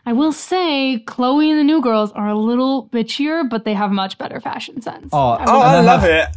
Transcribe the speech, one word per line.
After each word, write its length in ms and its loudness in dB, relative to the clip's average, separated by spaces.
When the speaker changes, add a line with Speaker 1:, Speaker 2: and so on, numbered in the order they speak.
Speaker 1:
I 40 -2
will 200 0
say 680 -2
Chloe 500 0
and 80 2
the 60 2
new 180 2
girls 300 0
are 160 -6
a 100 -2
little 520 -2
bitchier, 600 -4
but 140 -4
they 100 -2
have 160 -2
much 280 -4
better 220 -12
fashion 400 -12
sense. 320 -14
Speaker 2:
Oh, 180 2
Speaker 1:
I 140 -2
will 60 2
Speaker 3:
Oh, 100 6
I 180 6
Speaker 2:
and 60 6
they 60 8
Speaker 3:
love 120 6
Speaker 2:
have, 80 4
Speaker 3:
it. 260 0